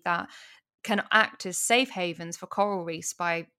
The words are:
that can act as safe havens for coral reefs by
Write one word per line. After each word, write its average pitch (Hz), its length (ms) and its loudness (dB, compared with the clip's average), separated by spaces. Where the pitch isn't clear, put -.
that 175 240 -2
can 208 280 0
act - 340 4
as 180 140 -4
safe 262 320 4
havens 170 440 -6
for 185 120 -14
coral 202 360 0
reefs 165 300 -6
by 170 320 -2